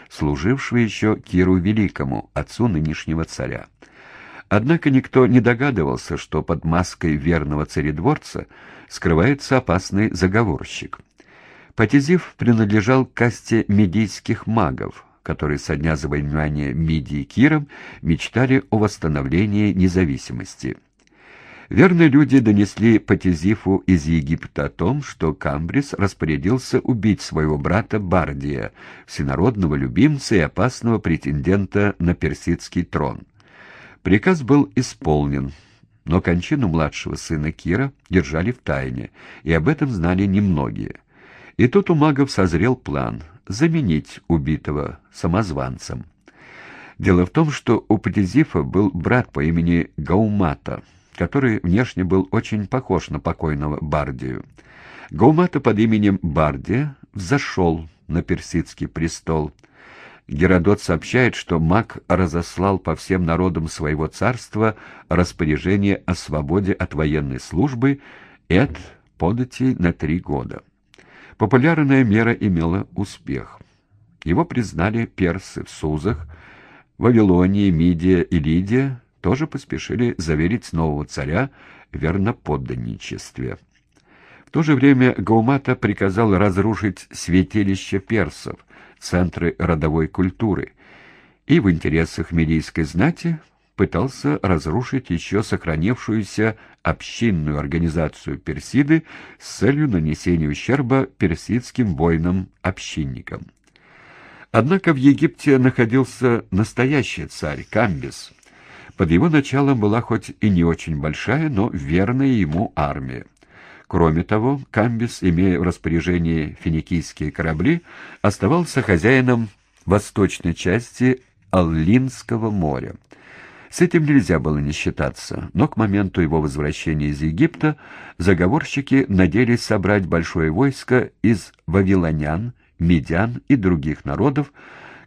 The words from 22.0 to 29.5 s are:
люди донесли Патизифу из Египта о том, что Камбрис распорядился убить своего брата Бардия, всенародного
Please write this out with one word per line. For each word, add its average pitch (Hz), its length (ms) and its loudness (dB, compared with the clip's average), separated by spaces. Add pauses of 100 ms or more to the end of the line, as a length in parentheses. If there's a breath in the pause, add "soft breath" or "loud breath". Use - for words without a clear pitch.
люди 135 300 6
донесли 104 580 4
Патизифу 92 880 0
из 80 220 2
Египта 76 580 -2
о 71 40 -6
том, 131 340 -4
что 78 320 -4
Камбрис 82 580 -4
распорядился 95 880 -2
убить 107 420 0
своего 76 380 -2
брата 98 400 -2
Бардия, 71 720 -2 (340 loud breath)
всенародного 82 720 0